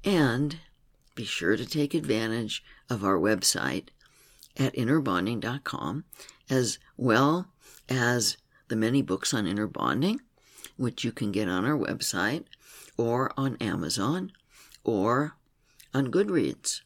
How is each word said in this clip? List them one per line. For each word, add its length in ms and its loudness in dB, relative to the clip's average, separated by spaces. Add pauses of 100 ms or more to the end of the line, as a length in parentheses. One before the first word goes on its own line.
And 580 2 (540)
be 120 -8
sure 320 0
to 80 -6
take 260 -2
advantage 720 -2 (240)
of 160 -2
our 140 4
website 720 0 (680)
at 180 0
inner 280 2
bonding 380 -2
dot 240 -6
com, 400 -6 (440)
as 300 2 (180)
well 520 4 (380)
as 520 2 (300)
the 80 -2
many 260 2
books 320 -2
on 120 0
inner 200 0
bonding, 560 0 (540)
which 280 -4
you 80 -2
can 180 -4
get 160 0
on 200 0
our 100 2
website 680 -2 (520)
or 400 0
on 200 0
Amazon 760 -2 (500)
or 540 0 (560)
on 180 0
Goodreads. 760 0